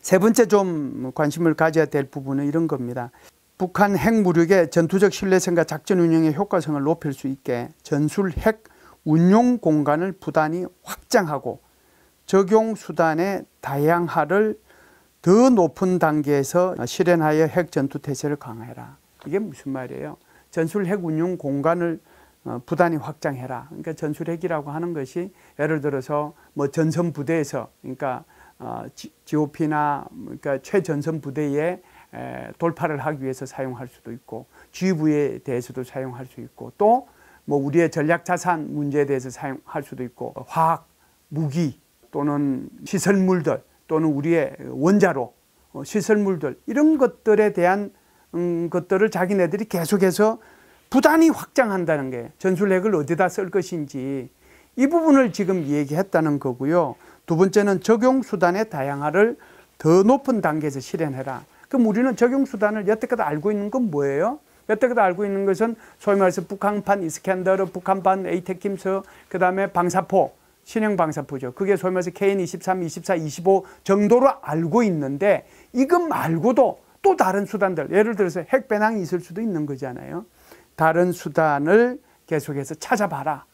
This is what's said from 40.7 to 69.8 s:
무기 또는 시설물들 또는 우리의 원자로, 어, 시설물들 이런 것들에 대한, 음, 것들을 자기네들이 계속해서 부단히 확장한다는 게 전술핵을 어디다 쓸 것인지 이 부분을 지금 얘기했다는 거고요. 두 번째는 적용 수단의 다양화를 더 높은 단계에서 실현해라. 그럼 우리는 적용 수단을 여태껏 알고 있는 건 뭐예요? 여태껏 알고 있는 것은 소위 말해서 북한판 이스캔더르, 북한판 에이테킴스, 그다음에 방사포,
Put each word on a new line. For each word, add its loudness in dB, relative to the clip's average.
무기 -2
또는 -2
시설물들 2
또는 0
우리의 0
원자로, 2
어, -12
시설물들 0
이런 4
것들에 2
대한, 0
음, -2
것들을 0
자기네들이 0
계속해서 0
부단히 6
확장한다는 0
게 -8
전술핵을 0
어디다 0
쓸 -6
것인지 -6
이 2
부분을 4
지금 -2
얘기했다는 0
거고요. -2
두 0
번째는 2
적용 4
수단의 0
다양화를 0
더 6
높은 2
단계에서 -2
실현해라. -6
그럼 2
우리는 0
적용 2
수단을 -2
여태껏 -2
알고 -2
있는 -4
건 -2
뭐예요? -2
여태껏 0
알고 2
있는 -2
것은 0
소위 0
말해서 2
북한판 -2
이스캔더르, -2
북한판 -2
에이테킴스, -4
그다음에 0
방사포, 0